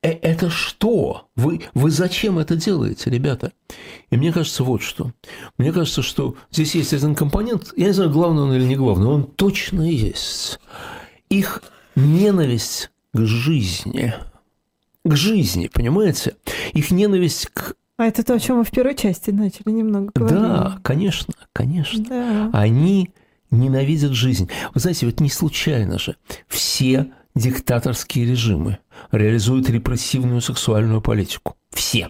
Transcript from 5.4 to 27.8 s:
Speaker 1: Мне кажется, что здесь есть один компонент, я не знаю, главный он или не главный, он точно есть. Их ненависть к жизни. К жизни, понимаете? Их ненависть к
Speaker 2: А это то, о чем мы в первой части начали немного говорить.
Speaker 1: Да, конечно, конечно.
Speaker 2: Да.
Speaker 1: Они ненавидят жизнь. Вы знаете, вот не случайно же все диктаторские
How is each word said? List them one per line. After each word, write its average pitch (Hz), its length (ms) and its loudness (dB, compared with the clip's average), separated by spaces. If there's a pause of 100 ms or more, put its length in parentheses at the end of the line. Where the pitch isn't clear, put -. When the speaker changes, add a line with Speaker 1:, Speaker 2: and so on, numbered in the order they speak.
Speaker 1:
Мне 139 140 2
кажется, 165 300 0
что - 340 -4 (160)
здесь 156 240 0
есть 113 160 0
один 147 240 2
компонент, 208 600 -2
я 175 100 2
не 202 60 4
знаю, 175 180 2
главный 160 320 4
он 139 100 2
или 127 120 2
не 127 120 2
главный, 110 320 4
он 143 160 2
точно 190 580 -2
есть. - 800 -4 (680)
Их - 320 0 (340)
ненависть 151 920 2 (240)
к 113 100 2
жизни. 117 920 -2 (920)
К 151 120 4
жизни, 139 560 0
понимаете? 156 640 0 (380)
Их 151 180 0
ненависть 185 600 2
к - 220 -8 (220)
Speaker 2:
А 233 100 0
это 220 160 0
то, 254 120 2
о 233 40 2
чем 247 200 0
мы 233 60 2
в - 60 -6
первой 262 240 0
части 208 360 -2
начали 202 400 -2
немного 208 440 -2
говорить. 120 240 2
Speaker 1:
Да, - 460 0
конечно, 165 480 -2 (220)
конечно. 170 500 -2
Speaker 2:
Да. 233 480 -2
Speaker 1:
Они 156 580 4 (400)
ненавидят 135 640 2
жизнь. 113 380 0 (240)
Вы 127 60 2
знаете, 165 260 0
вот 117 140 -2
не 147 100 4
случайно 117 680 -2
же - 180 -6 (320)
все 131 640 0 (240)
диктаторские 120 920 0